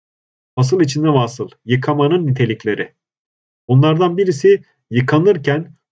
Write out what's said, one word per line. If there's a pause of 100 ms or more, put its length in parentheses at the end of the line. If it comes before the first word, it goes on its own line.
(540)
Fasıl
içinde
vasıl, (160)
yıkamanın
nitelikleri. (760)
Bunlardan
birisi (280)
yıkanırken (160)